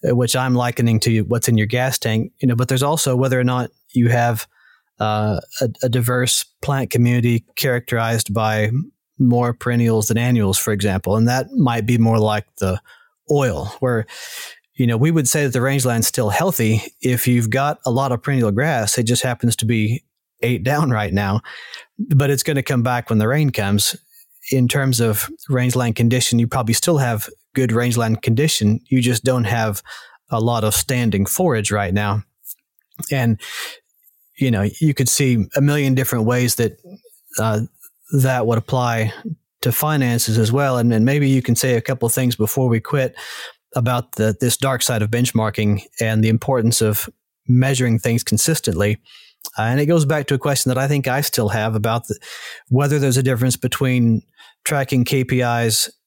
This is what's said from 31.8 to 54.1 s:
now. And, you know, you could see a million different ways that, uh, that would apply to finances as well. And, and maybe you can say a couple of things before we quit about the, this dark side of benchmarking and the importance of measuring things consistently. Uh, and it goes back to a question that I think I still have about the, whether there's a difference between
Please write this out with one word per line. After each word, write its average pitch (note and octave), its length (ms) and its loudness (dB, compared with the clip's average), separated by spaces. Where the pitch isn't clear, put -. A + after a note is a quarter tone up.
now. G#2 300 -2
And, A#2+ 300 0
you C3 120 2
know, G#2 180 0
you D3+ 140 2
could B2 140 0
see B2 380 2
a C#3+ 40 2
million C#3+ 340 2
different B2+ 300 0
ways B2 320 0
that, A2+ 240 -2
uh, A2 240 0
that C3 340 2
would A#2 100 2
apply A2+ 560 -2
to A#2+ 100 0
finances A#2+ 680 0
as A2 120 2
well. C3 280 2
And, A#2+ 140 2
and A2+ 120 4
maybe C#3 240 2
you C3+ 140 2
can A#2+ 140 0
say B2+ 180 0
a A2+ 60 0
couple B2 260 -4
of A2+ 60 0
things B2+ 240 0
before B2+ 320 0
we A2+ 120 2
quit C3 360 -2
about A#2+ 380 -2
the, A2 280 0
this B2 160 0
dark C3+ 260 -2
side A2+ 200 -2
of G#2+ 80 -2
benchmarking A2 720 0
and A2 240 2
the A2+ 40 4
importance A#2 520 2
of G#2+ 300 -2
measuring B2+ 500 2
things A#2 240 0
consistently. G#2+ 760 0
Uh, A#2 40 -2
and B2 180 0
it D3 60 0
goes E3 180 2
back D3 240 -2
to C#3+ 60 0
a C3 40 0
question C3+ 320 -2
that B2+ 80 0
I C3+ 80 0
think C#3 220 0
I C3 120 0
still A#2+ 280 -2
have A2 260 -2
about A2+ 320 -2
the, - 100 -4
whether C#3+ 300 2
there's C3+ 180 2
a C3+ 60 2
difference B2+ 340 0
between B2 640 0